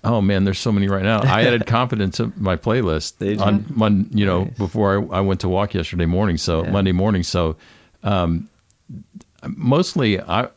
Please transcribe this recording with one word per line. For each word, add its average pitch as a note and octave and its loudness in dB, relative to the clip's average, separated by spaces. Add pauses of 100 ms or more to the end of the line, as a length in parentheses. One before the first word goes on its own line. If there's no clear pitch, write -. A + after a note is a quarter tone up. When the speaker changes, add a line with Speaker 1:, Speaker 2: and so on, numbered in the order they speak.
Speaker 1:
Oh, A#2 0
man, G2 2
there's F#2+ 0
so A#2 -2
many G2 2
right G2 0
now. G#2+ 2
I A2+ 2
Speaker 2:
<laughs> - 4
Speaker 1:
added A#2+ 0
Confidence A#2 0
to A2+ -2
my F#2+ 0
playlist G2+ -2
Speaker 2:
Did G2+ -2
you? G2+ 0
Speaker 1:
on G#2 2
Mon-, G#2+ 2
you G#2 2
know, F#2 2
Speaker 2:
Nice. - -10
Speaker 1:
before G2 0 (160)
I, F2+ -2
I G2 0
went F#2+ 0
to F#2+ -2
walk G2 -2
yesterday E2+ -2
morning, F2 0
so D#2+ -2
Speaker 2:
Yeah. E2 -4
Speaker 1:
Monday G2 2
morning. F#2+ 2
So, E2+ 0 (460)
um, F2 0 (1000)
mostly B2+ 0
I G#2 -4